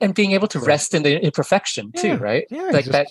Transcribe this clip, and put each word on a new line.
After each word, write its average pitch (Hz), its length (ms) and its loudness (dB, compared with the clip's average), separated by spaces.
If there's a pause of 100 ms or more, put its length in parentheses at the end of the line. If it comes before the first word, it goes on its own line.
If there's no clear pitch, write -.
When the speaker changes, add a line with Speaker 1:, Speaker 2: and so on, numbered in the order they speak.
Speaker 1:
and 196 120 0
being 196 200 2
able 196 160 2
to - 100 -4
Speaker 2:
Right. 120 160 -2
Speaker 1:
rest - 200 -4
in 160 80 2
the 143 100 4 (160)
imperfection 135 600 -2
too, 349 180 -2
Speaker 2:
Yeah. 277 80 0 (120)
Speaker 1:
right? 120 220 0
Speaker 2:
Yeah, 294 100 -8 (160)
Speaker 1:
Like 131 80 0
Speaker 2:
just, 131 60 -4
Speaker 1:
that, 143 200 2